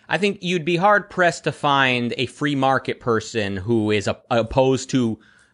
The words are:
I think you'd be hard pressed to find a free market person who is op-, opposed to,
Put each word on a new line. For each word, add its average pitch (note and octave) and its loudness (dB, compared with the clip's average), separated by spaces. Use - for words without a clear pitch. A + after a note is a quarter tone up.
I D3+ -2
think G3+ 0
you'd F3 -2
be E3+ 0
hard G3+ 2
pressed F3 0
to D#3 0
find B2+ 0
a B2+ -2
free D3 -4
market C3+ 0
person G#2+ -2
who G#2+ 0
is G#2 0
op-, - -4
opposed C3 0
to, A#2 0